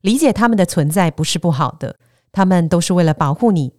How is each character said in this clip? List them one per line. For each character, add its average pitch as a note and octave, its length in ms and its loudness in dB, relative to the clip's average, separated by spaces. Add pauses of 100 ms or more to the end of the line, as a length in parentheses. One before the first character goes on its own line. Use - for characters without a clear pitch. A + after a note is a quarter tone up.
理 G#3+ 160 0
解 D4 160 2
他 A#3+ 140 0
们 A3+ 100 2
的 F#3 80 4
存 D3+ 240 -2
在 E3 220 0
不 - 120 -6
是 - 140 -4
不 E3+ 140 -2
好 C#3 260 -4
的， - 180 -10 (360)
他 G3 120 0
们 F3+ 240 2
都 E3+ 140 0
是 F#3 120 -2
为 F3 100 2
了 D#3 100 2
保 D3 220 -2
护 A#3 160 0
你。 D3 280 -2